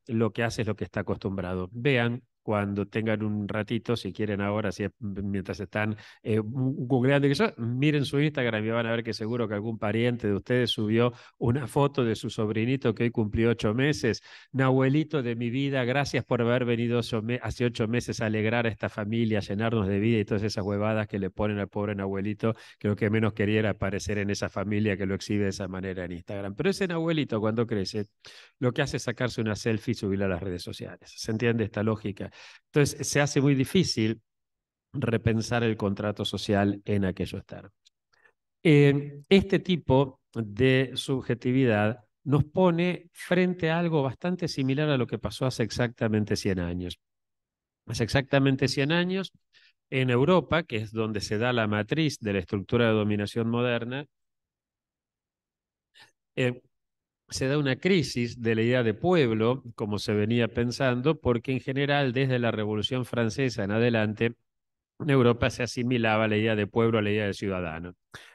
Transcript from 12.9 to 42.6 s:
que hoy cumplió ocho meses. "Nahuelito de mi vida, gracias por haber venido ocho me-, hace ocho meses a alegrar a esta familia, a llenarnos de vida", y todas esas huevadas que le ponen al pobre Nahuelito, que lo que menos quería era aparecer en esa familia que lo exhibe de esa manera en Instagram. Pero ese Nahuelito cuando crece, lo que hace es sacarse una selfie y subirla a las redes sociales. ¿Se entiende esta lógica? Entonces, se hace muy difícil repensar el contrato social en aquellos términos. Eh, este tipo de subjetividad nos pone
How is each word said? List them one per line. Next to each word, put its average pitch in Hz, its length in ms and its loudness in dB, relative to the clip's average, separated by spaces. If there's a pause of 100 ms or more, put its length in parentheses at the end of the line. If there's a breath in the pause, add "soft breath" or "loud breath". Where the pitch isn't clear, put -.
que - 80 -4
hoy 120 80 2
cumplió 113 400 2
ocho 110 240 0
meses. 131 480 0 (300 loud breath)
"Nahuelito 135 720 2
de 120 100 -2
mi 117 160 -4
vida, 135 340 -2
gracias 131 400 0
por 123 160 0
haber 120 240 2
venido 117 360 0
ocho 113 200 -4
me-, 120 220 -4
hace 117 220 -4
ocho 117 240 0
meses 120 320 -2
a 113 60 -2
alegrar 110 400 0
a - 20 0
esta 107 200 -4
familia, 110 500 -2
a 98 40 0
llenarnos 110 460 0
de 101 100 0
vida", 110 220 2
y 101 40 0
todas 104 200 -2
esas 104 200 -4
huevadas 104 440 -2
que 107 100 -6
le 95 120 -4
ponen 107 280 -2
al 98 80 -4
pobre 104 300 -6
Nahuelito, 98 580 -2 (240 loud breath)
que - 80 -6
lo 104 80 2
que 104 160 0
menos 110 220 2
quería 107 260 2
era 107 120 2
aparecer 98 480 -4
en 101 120 -2
esa 101 180 -4
familia 104 480 -2
que 98 80 -4
lo 95 120 -2
exhibe 101 260 -2
de 98 80 0
esa 95 160 -6
manera 92 380 -8
en 87 80 -10
Instagram. 98 420 -10
Pero 165 160 -2
ese 190 160 -2
Nahuelito 165 540 -2
cuando 110 260 0
crece, 104 400 -4 (540 loud breath)
lo 123 100 2
que - 120 0
hace 135 160 -4
es - 40 -8
sacarse 123 380 -4
una 110 160 -2
selfie 110 340 -2
y 110 60 -2
subirla 98 300 -2
a - 20 0
las 87 120 -2
redes 90 220 -6
sociales. - 540 -14
¿Se - 160 -6
entiende 113 320 0
esta 104 180 -2
lógica? 104 480 -4 (360 loud breath)
Entonces, - 420 0
se 143 140 2
hace 143 180 0
muy 143 140 4
difícil 113 640 0 (720)
repensar 113 720 0
el 110 140 2
contrato 104 480 -2
social 101 580 0
en 104 220 0
aquellos 92 400 -6
términos. - 260 -18 (920 soft breath)
Eh, 143 680 6
este 190 280 6
tipo 143 640 2 (140)
de 127 600 2
subjetividad 123 1080 0 (200)
nos 147 200 2
pone 180 680 0